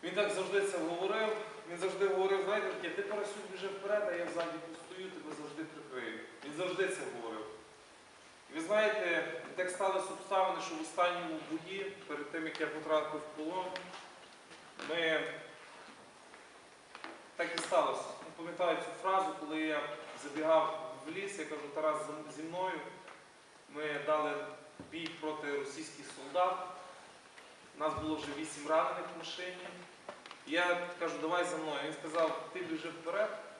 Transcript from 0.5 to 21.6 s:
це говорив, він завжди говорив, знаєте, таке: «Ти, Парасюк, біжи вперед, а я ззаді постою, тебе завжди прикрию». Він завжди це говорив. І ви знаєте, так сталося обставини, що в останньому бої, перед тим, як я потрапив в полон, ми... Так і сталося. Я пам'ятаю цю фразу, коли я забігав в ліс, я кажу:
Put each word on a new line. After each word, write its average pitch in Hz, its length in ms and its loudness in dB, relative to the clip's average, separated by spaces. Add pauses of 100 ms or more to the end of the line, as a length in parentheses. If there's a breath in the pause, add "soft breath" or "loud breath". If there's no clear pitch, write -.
це 185 160 2
говорив, 190 600 2 (340)
він 175 60 -6
завжди 190 300 2
говорив, 190 360 6
знаєте, 196 240 2
таке: 175 220 -2
«Ти, 196 120 -2
Парасюк, 202 500 -2
біжи 190 160 -6
вперед, 196 400 2
а 180 40 2
я 170 160 0
ззаді 165 300 -2 (140)
постою, 185 380 -10
тебе 151 320 -8
завжди 147 220 -6
прикрию». 127 560 -8 (260)
Він 143 120 -6
завжди 185 300 2
це 123 140 -2 (140)
говорив. 110 300 -6 (1040)
І 139 40 -10
ви 160 60 -2
знаєте, 180 720 4 (220)
так 180 140 2
сталося 190 400 4
обставини, 180 520 4
що 165 140 -4
в 156 60 -2
останньому 175 580 2 (120)
бої, 180 320 -4 (240)
перед 147 240 -6
тим, 160 140 -2
як 156 160 -4
я 151 60 2
потрапив 151 540 2
в - 160 -10
полон, 180 280 -2 (1200)
ми... 160 340 4 (2000)
Так 170 200 0
і - 20 2
сталося. - 460 4 (220)
Я - 120 -12
пам'ятаю 170 400 2
цю - 240 -4
фразу, 190 380 6
коли 156 220 0
я 151 280 2 (340)
забігав 156 640 6 (200)
в 156 60 -6
ліс, 190 280 -4
я 151 60 -2
кажу: 147 160 -4 (140)